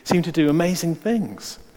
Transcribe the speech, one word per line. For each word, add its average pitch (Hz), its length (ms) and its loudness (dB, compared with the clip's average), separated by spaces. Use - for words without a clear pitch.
seemed 175 200 2
to 165 80 -4
do 151 160 4
amazing 170 460 0
things. - 640 -4